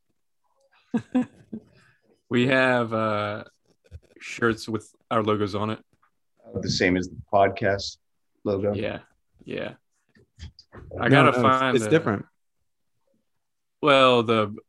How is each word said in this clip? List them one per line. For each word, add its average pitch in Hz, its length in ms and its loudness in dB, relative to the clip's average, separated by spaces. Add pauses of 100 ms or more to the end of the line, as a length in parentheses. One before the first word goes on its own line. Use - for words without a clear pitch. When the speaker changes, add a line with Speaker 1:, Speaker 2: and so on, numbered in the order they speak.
(920)
Speaker 1:
<laughs> - 200 -8 (1120)
We 123 200 0
have, 127 440 0
uh, 107 520 -4 (760)
shirts - 480 -4
with 110 240 -8 (200)
our 117 100 0
logos 104 320 -2
on 107 160 -4
it. 110 100 -8 (800)
Speaker 2:
The 92 120 -6
same 90 260 2
as 90 100 -2
the 82 80 -16 (160)
podcast 101 640 0 (460)
logo? 101 300 -2
Speaker 1:
Yeah, 104 260 -6 (440)
yeah. - 300 -10 (1300)
I 120 80 0
Speaker 3:
No, - 20 2
Speaker 1:
gotta 143 140 6
Speaker 3:
no, 151 60 6
it's, 123 120 0
Speaker 1:
find 131 360 2
Speaker 3:
it's 113 80 0
Speaker 1:
a 107 40 -4
Speaker 3:
different. 139 360 0 (1500)
Speaker 1:
Well, 131 440 6
the 110 320 0 (140)